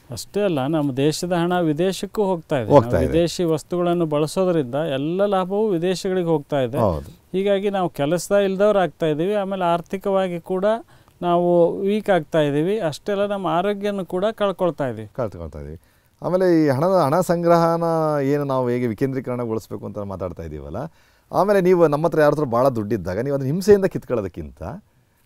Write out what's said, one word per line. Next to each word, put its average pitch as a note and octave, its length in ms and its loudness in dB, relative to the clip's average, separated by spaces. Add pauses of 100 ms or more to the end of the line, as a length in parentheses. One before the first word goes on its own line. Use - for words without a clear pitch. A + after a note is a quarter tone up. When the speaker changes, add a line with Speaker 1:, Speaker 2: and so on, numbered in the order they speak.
(140)
Speaker 1:
ಅಷ್ಟೇ - 280 -6
ಅಲ್ಲ, D#3 260 0
ನಮ್ಮ C#3+ 300 -2
ದೇಶದ D#3 340 0
ಹಣ F3 280 0
ವಿದೇಶಕ್ಕೂ F3+ 640 -2
ಹೋಗ್ತಾ F3 360 -2
ಇದೆ. A2 120 0
Speaker 2:
ಹೋಗ್ತಾ B2+ 200 6
Speaker 1:
ನಾವು - 120 2
Speaker 2:
ಇದೆ. - 80 -2
Speaker 1:
ವಿದೇಶಿ E3+ 320 0
ವಸ್ತುಗಳನ್ನು E3+ 640 -2
ಬಳಸೋದ್ರಿಂದ D#3 680 0
ಎಲ್ಲ D#3+ 500 -2
ಲಾಭವೂ G3 440 0
ವಿದೇಶಗಳಿಗೆ F#3 580 -2
ಹೋಗ್ತಾ D3+ 340 0
ಇದೆ. A#2+ 160 -2
Speaker 2:
ಹೌದು. F2 320 0 (240)
Speaker 1:
ಹೀಗಾಗಿ G3 360 0
ನಾವು F#3+ 200 -2
ಕೆಲಸ D#3+ 420 -2
ಇಲ್ದವ್ರು G3+ 480 2
ಆಗ್ತಾ E3+ 260 -2
ಇದೀವಿ, D#3+ 280 0
ಆಮೇಲೆ G3 320 -4
ಆರ್ಥಿಕವಾಗಿ F#3 760 -2
ಕೂಡ F#3 260 -4 (560)
ನಾವು F3 580 4
ವೀಕ್ G3+ 300 -2
ಆಗ್ತಾ E3+ 300 2
ಇದೀವಿ. D3+ 400 0
ಅಷ್ಟೇ E3+ 320 -4
ಅಲ್ಲ, G3+ 140 0
ನಮ್ಮ G3 220 -4
ಆರೋಗ್ಯನೂ G3 580 -2
ಕೂಡ F#3 260 -4
ಕಳ್ಕೊಳ್ತಾ F3+ 560 -2
ಇದೀವಿ. A2 280 -8
Speaker 2:
ಕಳ್ಕೊಳ್ತಾ E2+ 440 -8
ಇದೀವಿ. D2 220 -14 (400)
ಆಮೇಲೆ F3 440 4
ಈ - 20 4
ಹಣದ, D3+ 280 2
ಹಣ D#3+ 240 4
ಸಂಗ್ರಹನ E3+ 640 2 (380)
ಏನು C#3+ 220 0
ನಾವು C3 260 0
ಹೇಗೆ B2 180 0
ವಿಕೇಂದ್ರೀಕರಣಗೊಳಿಸ್ಬೇಕು A#2+ 1000 -4
ಅಂತ G#2+ 120 -10
ಮಾತಾಡ್ತಾ F#2+ 460 -8
ಇದೀವಲ್ಲ, D2+ 340 -10 (540)
ಆಮೇಲೆ G3 300 4
ನೀವು F3 260 6
ನಮ್ಮ D3+ 200 0
ಹತ್ರ D#3 140 2
ಯಾರ D3 100 6
ಹತ್ರ D3+ 120 0
ಭಾಳ B2 260 2
ದುಡ್ಡಿದ್ದಾಗ G#2 500 -4
ನೀವು C#3 160 -2
ಅದನ್ನ C3+ 120 -4
ಹಿಂಸೆಯಿಂದ G3 380 4
ಕಿತ್ಕೊಳ್ಳೋದಕ್ಕಿಂತ F#2+ 760 -6 (640)